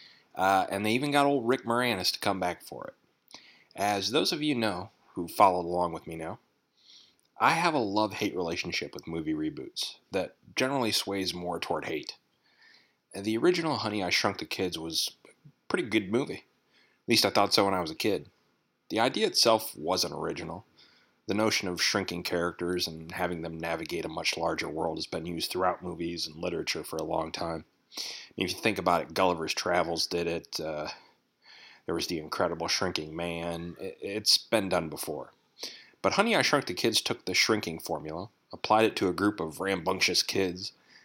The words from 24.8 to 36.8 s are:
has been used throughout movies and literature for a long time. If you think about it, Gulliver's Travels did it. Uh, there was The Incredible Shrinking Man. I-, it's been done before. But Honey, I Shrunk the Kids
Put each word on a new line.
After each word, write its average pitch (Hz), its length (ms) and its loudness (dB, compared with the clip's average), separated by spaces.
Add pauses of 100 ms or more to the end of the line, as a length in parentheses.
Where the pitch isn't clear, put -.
has 78 100 -6
been 82 180 -6
used 85 240 -4
throughout 92 320 0
movies 85 460 -6
and 78 80 -14
literature 82 480 -4
for - 140 -6
a 80 60 -2
long - 280 -2
time. - 340 -4 (720)
If 95 140 -2
you - 80 -10
think 104 180 0
about 87 240 4
it, 82 140 -10
Gulliver's 87 380 2
Travels 85 520 0
did 85 220 -2
it. 82 320 -4
Uh, 76 300 -6 (1000)
there 87 80 0
was 82 100 -2
The 85 140 -4
Incredible 82 480 -2
Shrinking 80 480 -2
Man. 85 640 -4
I-, 95 180 -10
it's 104 380 2
been 101 320 0
done 85 200 0
before. 73 440 -8 (680)
But - 100 2
Honey, 220 220 4
I 139 80 4
Shrunk - 240 2
the - 80 -4
Kids 113 260 2